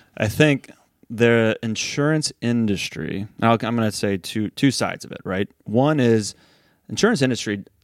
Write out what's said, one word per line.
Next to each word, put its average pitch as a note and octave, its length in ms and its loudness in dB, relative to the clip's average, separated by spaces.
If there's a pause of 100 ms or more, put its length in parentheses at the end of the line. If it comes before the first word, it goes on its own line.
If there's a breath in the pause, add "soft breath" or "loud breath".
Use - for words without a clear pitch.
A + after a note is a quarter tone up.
(160 loud breath)
I G#2+ 120 -2
think C#3+ 420 2 (400)
the A#2 540 4
insurance D3 760 -2
industry, G#2 840 -2 (140)
now A2+ 120 4
I'm A2+ 60 4
gonna A2+ 320 -2
say G2+ 280 -2
two, G#2+ 320 -6
two C#3 200 2
sides F#2 340 -4
of - 80 -16
it, - 120 -14
right? F#2+ 240 -4 (160)
One C3+ 360 2
is A2+ 360 2 (520 soft breath)
insurance F#3+ 340 0
industry, A2 420 -2 (200)